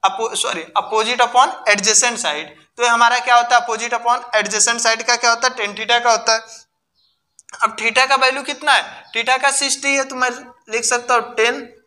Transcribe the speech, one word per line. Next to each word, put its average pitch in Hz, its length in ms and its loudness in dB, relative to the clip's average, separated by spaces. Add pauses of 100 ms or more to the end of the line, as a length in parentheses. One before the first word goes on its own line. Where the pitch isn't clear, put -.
अपो-, 220 320 -2
sorry, 170 280 -4 (120)
opposite 220 440 0
upon 254 340 2 (140)
adjacent 214 520 2
side। 156 320 -6 (240)
तो 233 60 0
ये 240 60 2
हमारा 233 300 4
क्या 247 160 2
होता 240 200 4
है, 233 60 6
Opposite 233 320 -4
upon 240 280 0 (140)
adjacent 214 500 0
side 226 180 0
का 240 120 2
क्या 233 140 2
होता 233 180 2
है, 247 80 -2
tan 208 240 -6
theta 233 240 0
का 240 80 4
होता 226 220 2
है। - 300 -6 (1000)
अब 220 140 0
theta 226 320 0
का 269 80 2
value 262 260 0
कितना 302 280 -4
है, - 400 -2
theta 247 300 0
का 269 120 2
सिक्सटी 277 420 -2
है 277 80 0
तो 269 120 -8
मैं 254 140 0 (400)
लिख 226 160 -4
सकता 247 280 -2
हूँ 220 220 -2
tan 240 260 0 (260)